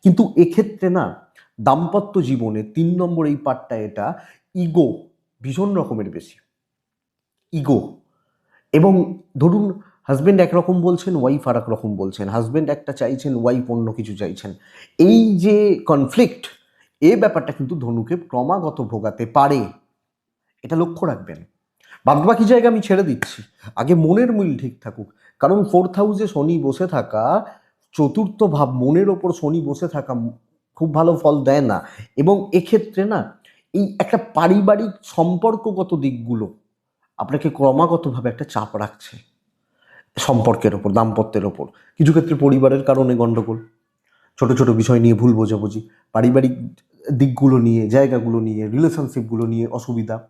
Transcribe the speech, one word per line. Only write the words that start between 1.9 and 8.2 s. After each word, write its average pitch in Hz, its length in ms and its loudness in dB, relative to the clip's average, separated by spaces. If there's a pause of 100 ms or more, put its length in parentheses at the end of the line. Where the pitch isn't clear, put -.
জীবনে 117 420 -4
তিন 165 380 -2
নম্বর 170 240 -2
এই 147 100 0
পার্টটা, 127 400 -6
এটা 107 380 -6 (420)
ইগো 165 380 0 (480)
ভীষণ 175 320 -6
রকমের 120 360 -6
বেশি, 82 260 -18 (1160)
ইগো। 139 280 0 (960)